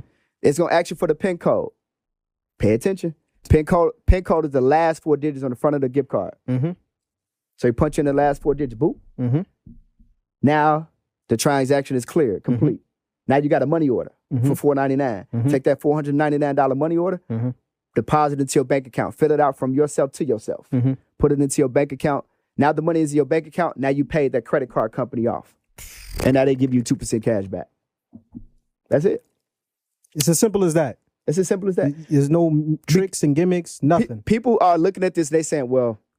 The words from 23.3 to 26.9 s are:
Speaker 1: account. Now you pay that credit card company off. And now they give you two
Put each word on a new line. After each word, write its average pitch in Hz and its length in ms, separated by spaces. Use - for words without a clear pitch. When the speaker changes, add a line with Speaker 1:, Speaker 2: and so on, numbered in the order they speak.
Speaker 1:
account. 160 300
Now 131 140
you 139 140
pay 147 240
that 120 160
credit 135 260
card 117 220
company 117 340
off. - 280
And 131 100
now 135 100
they 135 100
give 131 200
you 123 80
two 120 140